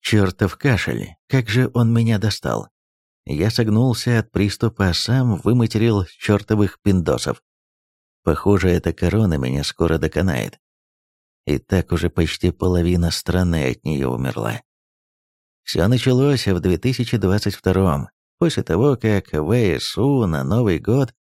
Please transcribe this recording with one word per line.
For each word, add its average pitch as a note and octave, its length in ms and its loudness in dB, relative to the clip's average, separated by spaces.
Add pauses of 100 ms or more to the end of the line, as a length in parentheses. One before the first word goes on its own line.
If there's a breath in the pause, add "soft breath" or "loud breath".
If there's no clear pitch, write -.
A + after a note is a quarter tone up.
Чёртов G2 540 0
кашель, C2+ 600 -2 (100)
как B2 220 -2
же A#2+ 260 0
он A#2 180 2
меня A2+ 280 2
достал. B1 480 -4 (560)
Я D#2+ 260 -2
согнулся A2+ 720 0
от - 100 -8
приступа, G2 600 0
а E2 40 -2
сам B2 400 0
выматерил A2 720 0
чёртовых G#2 760 0
пиндосов. D2+ 640 0 (800)
Похоже, F#2 460 2
эта F2 240 0
корона F2+ 420 0
меня C2+ 300 -4
скоро D#2+ 340 -2
доконает. D2+ 640 -2 (840)
И C#2+ 140 0
так - 320 0
уже E2+ 180 0
почти F2 440 0
половина F2 580 0
страны E2+ 580 -2
от - 140 -6
неё C2+ 300 -4
умерла. A#1 500 -6 (1000)
Всё E2+ 240 0
началось B2+ 580 2
в F#2 140 0
две F2+ 180 0
тысячи B2 380 -4
двадцать G2 400 0
втором, F#2 500 0 (320)
после D#3+ 240 0
того, A#2+ 340 2
как G#2 360 -2
В D2+ 200 -2
С F#2 460 0
У C3 280 2
на D2 180 -2
Новый G2 340 0
год B2+ 440 -2